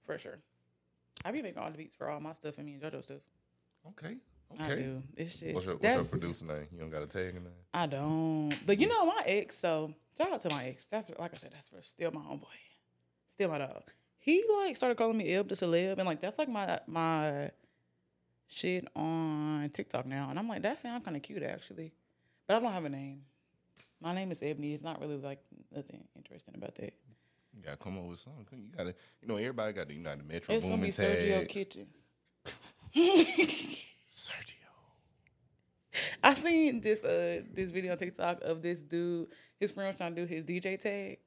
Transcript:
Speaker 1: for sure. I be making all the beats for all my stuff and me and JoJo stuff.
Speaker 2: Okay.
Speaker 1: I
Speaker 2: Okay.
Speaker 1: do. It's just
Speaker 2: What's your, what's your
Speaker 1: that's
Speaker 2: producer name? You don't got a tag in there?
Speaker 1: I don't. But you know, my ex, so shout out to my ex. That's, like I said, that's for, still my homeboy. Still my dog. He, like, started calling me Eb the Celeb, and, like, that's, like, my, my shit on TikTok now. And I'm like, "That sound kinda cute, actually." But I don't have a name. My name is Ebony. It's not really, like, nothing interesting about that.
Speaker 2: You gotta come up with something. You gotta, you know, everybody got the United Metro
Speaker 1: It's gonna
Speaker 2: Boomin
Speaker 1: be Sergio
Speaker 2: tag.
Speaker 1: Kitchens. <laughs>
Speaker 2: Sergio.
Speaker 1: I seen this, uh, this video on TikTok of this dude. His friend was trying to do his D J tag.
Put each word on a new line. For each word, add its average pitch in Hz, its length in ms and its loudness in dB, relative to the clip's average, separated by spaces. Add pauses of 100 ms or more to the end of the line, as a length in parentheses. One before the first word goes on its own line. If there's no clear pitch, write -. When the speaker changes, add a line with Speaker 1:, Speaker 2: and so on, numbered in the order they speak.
Speaker 1:
for 156 120 -6
sure. - 220 -14 (840)
I 185 80 -4
be 294 100 -4
making 202 220 -8
all 156 80 -6
the 151 60 -12
beats 160 180 -14
for 135 140 -6
all 147 100 -4
my 156 140 -8
stuff 151 240 -10
and 147 100 -10
me 143 60 -12
and 139 80 -14
JoJo 147 220 -8
stuff. 139 180 -14 (640)
Speaker 2:
Okay. 190 300 -12 (420)
Speaker 1:
I 156 60 -4
Speaker 2:
Okay. 143 180 0
Speaker 1:
do. 131 180 -6 (140)
It's 170 240 -6
just 160 160 -6
Speaker 2:
What's 185 100 -2
your, 185 100 -2
what's 147 80 -4
your 233 120 6
Speaker 1:
that's - 140 2
Speaker 2:
producer 85 360 -2
name? 76 280 -6
You 85 60 -14
don't 80 100 -8
got 76 140 -4
a 76 40 -8
tag 92 300 -4
in 90 80 -12
there? 87 80 -14 (200)
Speaker 1:
I 170 140 0
don't. 151 640 0 (120)
But 202 140 6
you 339 80 6
know, 440 180 6
my 403 200 2
ex, - 320 0
so 156 360 0 (240)
shout 339 140 2
out 277 100 -2
to 175 80 -2
my 143 160 0
ex. 127 200 -8
That's, 208 320 -6
like 170 160 -8
I - 40 -14
said, - 160 -14
that's 151 160 -18
for, 180 120 -20
still - 300 -4
my 160 100 -8
homeboy. 143 240 -10 (840)
Still 190 200 0
my 156 100 0
dog. 135 240 -6 (340)
He, 349 260 6 (200)
like, 339 120 0
started 247 220 2
calling 226 200 4
me 170 180 2
Eb 196 140 4
the 196 60 0
Celeb, 185 440 4
and, 190 80 2
like, 156 120 0
that's, 196 200 -4
like, 302 100 2
my, 196 380 0
my 156 640 2 (960)
shit 180 480 0
on 151 760 0
TikTok - 380 -4
now. 135 240 -4
And 151 80 -2
I'm 220 80 -2
like, 208 160 -4
"That 233 160 0
sound 240 240 -6
kinda 151 160 -4
cute, 202 240 -8
actually." - 500 -8 (540)
But 196 80 6
I 233 40 6
don't 233 140 0
have 175 120 -2
a 143 40 -2
name. 139 340 -8 (760)
My 170 140 -2
name 190 160 -2
is - 100 -6
Ebony. 147 320 -2
It's 151 80 -6
not 165 180 -6
really, 147 180 -4
like, 139 260 -8 (280)
nothing - 440 -12
interesting - 400 -20
about - 200 -10
that. - 200 -10 (580)
Speaker 2:
You 113 100 -20
gotta 73 140 -10
come 95 220 -8
up 87 60 -10
with 85 140 -12
something. 120 400 -18
You 104 160 -16
gotta, 90 200 -6 (260)
you 104 60 -12
know, 110 100 0
everybody 110 360 -2
got 90 160 -4
the 73 40 -10
United 73 340 -8
Metro - 280 -2
Speaker 1:
It's 226 100 2
gonna 92 120 2
Speaker 2:
Boomin 92 120 2
Speaker 1:
be - 60 -2
Sergio - 460 4
Speaker 2:
tag. - 80 -4
Speaker 1:
Kitchens. - 460 -8 (1000)
<laughs> - 1160 6
Speaker 2:
Sergio. - 600 -6 (1500)
Speaker 1:
I 277 100 12
seen 311 480 6
this, 214 220 2
uh, 170 380 2 (120)
this 190 160 -2
video 180 220 -2
on 175 80 -2
TikTok 175 420 -2
of 160 220 -2
this 175 180 -2
dude. 170 460 -2 (320)
His 202 120 2
friend 196 180 -2
was 190 80 -6
trying 170 180 -4
to 170 60 -2
do 175 60 0
his 165 180 -4
D 175 140 -2
J 190 180 -2
tag. 196 500 -4